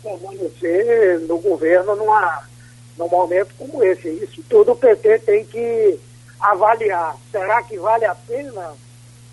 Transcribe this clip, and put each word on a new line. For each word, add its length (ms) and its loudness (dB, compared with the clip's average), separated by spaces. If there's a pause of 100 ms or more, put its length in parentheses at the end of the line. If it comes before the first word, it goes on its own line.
permanecer 1160 -2
no 180 -4
governo 580 0
numa, 460 0 (560)
num 100 -6
momento 500 0
como 240 -6
esse. 260 0
Isso 400 -10
tudo 240 6
o 40 0
P 200 4
T 240 2
tem 240 0
que 540 -2 (400)
avaliar. 800 0 (140)
Será 320 -2
que 160 -14
vale 260 0
a 100 -2
pena 580 -12 (600)